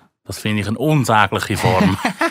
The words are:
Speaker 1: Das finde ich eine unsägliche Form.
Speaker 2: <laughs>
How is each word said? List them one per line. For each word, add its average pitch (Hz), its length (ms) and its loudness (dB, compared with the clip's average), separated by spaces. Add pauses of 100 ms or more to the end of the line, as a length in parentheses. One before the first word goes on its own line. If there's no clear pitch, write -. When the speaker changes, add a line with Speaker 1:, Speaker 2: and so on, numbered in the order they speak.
(240)
Speaker 1:
Das - 160 -12
finde 107 220 -2
ich 95 60 -6
eine 110 100 -6
unsägliche 110 800 2
Form. 92 460 2
Speaker 2:
<laughs> - 40 -2 (240)